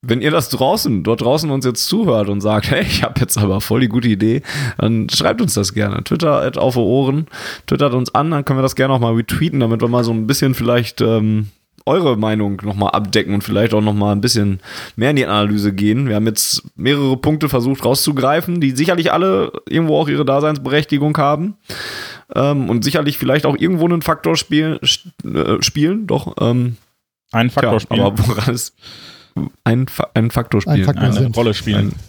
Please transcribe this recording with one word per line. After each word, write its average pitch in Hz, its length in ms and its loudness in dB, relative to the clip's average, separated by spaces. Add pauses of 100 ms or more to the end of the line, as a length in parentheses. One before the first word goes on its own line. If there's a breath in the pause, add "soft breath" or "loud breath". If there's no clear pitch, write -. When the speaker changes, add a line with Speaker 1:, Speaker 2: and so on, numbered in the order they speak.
Speaker 1:
Wenn 120 200 -2
ihr 143 100 0
das 156 180 0
draußen, 131 520 0
dort 110 200 0
draußen 151 280 0
uns 135 160 -2
jetzt 123 200 -2
zuhört 151 420 0
und 101 140 -2
sagt, 107 280 0
hey, 160 140 0
ich - 200 -2
hab - 180 -2
jetzt - 160 -2
aber 101 240 2
voll 113 180 0
die 127 80 4
gute 117 220 0
Idee, 110 320 2 (360 loud breath)
dann 110 320 0
schreibt - 320 0
uns 175 120 0
das 101 200 -2
gerne. 104 300 -2
Twitter 151 380 0
at - 160 -4
auf 123 180 0
Ohren, 131 520 0 (400 loud breath)
twittert 139 260 2
uns 127 200 -2
an, 156 180 0
dann 147 120 0
können 135 160 0
wir 131 40 2
das 131 120 0
gerne 135 180 2
auch 127 60 2
mal 117 160 2
retweeten, 139 460 0
damit 113 200 2
wir 120 60 2
mal 120 160 2
so 113 80 0
ein 110 160 -2
bisschen 135 280 0
vielleicht, 120 440 0
ähm, 107 480 2 (380)
eure 156 320 2
Meinung 104 480 -2
nochmal 101 260 0
abdecken 101 420 0
und 101 120 -2
vielleicht 107 280 0
auch 107 80 4
nochmal 104 320 2
ein 101 60 2
bisschen 101 400 0 (380 loud breath)
mehr 123 140 2
in 147 40 2
die 135 100 2
Analyse 104 460 0
gehen. 107 380 0
Wir 104 60 0
haben 107 100 0
jetzt - 380 -2 (120)
mehrere 135 400 0
Punkte 151 320 0
versucht 131 380 0
rauszugreifen, 147 760 0
die 139 120 2
sicherlich 170 420 0
alle 190 400 0 (160)
irgendwo 160 280 0
auch 151 120 0
ihre 143 160 0
Daseinsberechtigung 147 920 0
haben, 151 380 0 (800 loud breath)
ähm, 139 340 0
und 113 140 0
sicherlich 143 340 -2
vielleicht 147 280 0
auch 143 120 2
irgendwo 170 280 2
einen 170 160 2
Faktor 165 340 -2
spiel-, 156 480 0
st-, - 240 -2 (260)
äh, - 300 0
spielen, 180 440 0
doch, - 340 -2
ähm, 120 340 2 (560)
Speaker 2:
Ein 117 180 2
Faktor 120 220 2
Speaker 1:
tja, 107 80 2
Speaker 2:
spielen. 113 220 -2
Speaker 1:
aber 104 260 2
woran 117 260 0
ist - 220 -8 (880 loud breath)
ein 123 240 2
Fa-, - 260 -4
ein 113 160 2
Faktor 117 360 0
Speaker 3:
Ein - 80 0
Speaker 1:
spielen? 95 120 4
Speaker 3:
Faktor 139 180 0
Speaker 2:
Eine 127 100 2
Speaker 3:
sind. 113 240 0
Speaker 2:
Rolle 117 160 2
spielen. 101 400 0 (160)